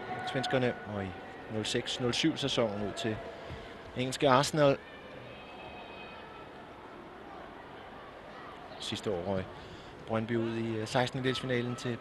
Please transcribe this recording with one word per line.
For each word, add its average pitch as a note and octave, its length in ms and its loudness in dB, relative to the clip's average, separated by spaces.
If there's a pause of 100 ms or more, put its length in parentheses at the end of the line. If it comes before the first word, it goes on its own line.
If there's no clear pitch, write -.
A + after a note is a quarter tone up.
(320)
svenskerne, B2+ 420 4 (220)
og G2 80 0
i F#2+ 40 0 (460)
nul G#2+ 120 2
seks, - 340 0
nul A#2+ 140 4
syv D3 240 4
sæsonen G#2+ 500 2
ud F#2 80 -2
til A2 200 0 (840)
engelske C3 320 4
Arsenal. C#3+ 480 8 (4000)
Sidste - 320 -4
år F2 160 0
røg F#2+ 160 2 (640)
Brøndby A2+ 300 2
ud A2+ 180 2
i, A2+ 200 0
øh, A2 120 -2
sekstendedelsfinalen B2 880 2
til A#2 260 -2